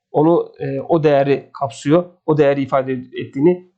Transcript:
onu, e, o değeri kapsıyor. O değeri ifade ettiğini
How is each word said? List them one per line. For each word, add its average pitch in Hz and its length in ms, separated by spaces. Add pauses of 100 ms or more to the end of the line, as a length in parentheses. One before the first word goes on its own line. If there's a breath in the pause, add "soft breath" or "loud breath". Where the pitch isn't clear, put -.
(120)
onu, 160 480
e, 135 220
o 160 220
değeri 139 460 (100)
kapsıyor. 147 460 (200)
O 151 120
değeri 143 240
ifade 131 320
ettiğini 139 840